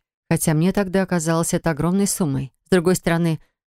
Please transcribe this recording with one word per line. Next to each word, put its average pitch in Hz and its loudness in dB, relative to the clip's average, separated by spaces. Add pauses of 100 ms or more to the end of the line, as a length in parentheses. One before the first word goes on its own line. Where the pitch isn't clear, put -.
(300)
Хотя 165 0
мне 165 2
тогда 190 0
казалось 165 -2
это 165 -2
огромной 180 0
суммой. 135 -4 (120)
С - -20
другой 180 4
стороны, 170 0 (380)